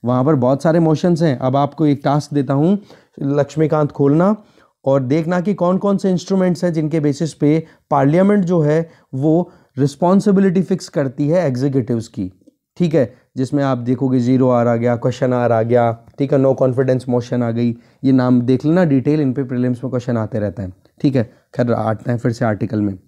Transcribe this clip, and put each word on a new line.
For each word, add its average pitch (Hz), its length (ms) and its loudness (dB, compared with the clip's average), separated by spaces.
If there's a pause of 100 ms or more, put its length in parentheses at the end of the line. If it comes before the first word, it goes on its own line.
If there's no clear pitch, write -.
वहाँ 127 220 2
पर 156 100 2
बहुत 131 280 0
सारे 165 160 2
मोशंस 160 420 2
हैं। 147 180 2
अब 127 160 -2
आपको 143 300 0
एक 143 180 0
टास्क 147 300 -2
देता 139 200 -2
हूँ, 165 240 2 (440)
लक्ष्मीकांत 143 720 0
खोलना 160 440 2 (500)
और 139 160 2
देखना 160 400 -2
कि 196 120 -2
कौन 175 240 0
कौन 196 200 0
से 190 140 -2
इंस्ट्रूमेंट्स 185 520 -2
हैं 180 100 0
जिनके 156 260 -2
बेसिस 147 340 -2
पे 156 320 0 (260)
पार्लियामेंट 180 540 2
जो 175 160 0
है 156 280 0 (260)
वो 156 360 0 (280)
रिस्पॉन्सिबिलिटी 190 840 2
फिक्स - 280 -4
करती 143 380 -4
है 170 200 0
एग्जीक्यूटिव्स 123 600 -2
की, 95 240 -8 (460)
ठीक 170 180 0
है, 131 180 0 (240)
जिसमें 139 260 -2
आप 135 140 0
देखोगे 127 420 -2
ज़ीरो 127 300 2
आर 120 180 2
आ 120 80 2
गया, 120 200 0
क्वेश्चन 127 380 -2
आर 120 180 0
आ 113 100 2
गया, 117 300 2 (280)
ठीक 143 140 0
है, 139 60 4
no 135 160 2
confidence 131 540 0
motion 123 340 -2
आ 117 80 -2
गई, 117 240 -2 (280)
ये 131 80 2
नाम 127 300 4
देख 123 240 0
लेना 170 180 2
डिटेल, 143 380 0
इन 131 120 0
पे 139 100 -4
प्रीलिम्स 123 400 -4
में 131 60 -6
क्वेश्चन 120 280 -4
आते 110 220 -4
रहते 101 220 -6
हैं, 92 120 -10 (280)
ठीक 135 140 0
है। 123 80 2 (320)
खैर 120 180 0
आते 110 380 -4
हैं 120 60 -2
फिर 120 140 -2
से 117 140 -4
आर्टिकल 107 360 -2
में। 98 140 -2 (120)